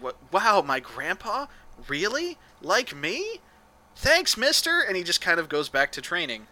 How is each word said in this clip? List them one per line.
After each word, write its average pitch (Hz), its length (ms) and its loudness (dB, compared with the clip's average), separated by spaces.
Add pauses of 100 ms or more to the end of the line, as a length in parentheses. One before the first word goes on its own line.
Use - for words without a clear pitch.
What? 127 160 -8 (160)
Wow, 202 300 6
my 139 180 0
grandpa? 190 640 -6 (420)
Really? 240 500 -4 (240)
Like 202 320 0
me? 233 460 -6 (540)
Thanks, - 420 4
mister. 320 440 2
And 214 160 0
he 185 60 -2
just 170 180 0
kind 170 200 2
of 160 80 -4
goes 147 200 -2
back 139 240 2
to - 80 -8
training. 131 520 -4